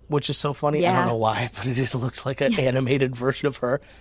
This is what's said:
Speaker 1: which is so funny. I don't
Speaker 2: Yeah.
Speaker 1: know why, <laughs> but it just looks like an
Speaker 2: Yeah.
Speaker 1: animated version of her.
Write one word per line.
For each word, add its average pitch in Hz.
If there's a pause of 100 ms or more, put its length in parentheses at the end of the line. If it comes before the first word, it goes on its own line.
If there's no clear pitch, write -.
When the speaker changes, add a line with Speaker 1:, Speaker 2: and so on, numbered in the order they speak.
Speaker 1:
which 147
is 143
so 143
funny. 151
I 180
don't 180
Speaker 2:
Yeah. 180
Speaker 1:
know 117
why, 110
<laughs> -
but -
it 127
just 127
looks 127
like 139
an 139
Speaker 2:
Yeah. 190
Speaker 1:
animated 131
version 131
of 139
her. 123 (180)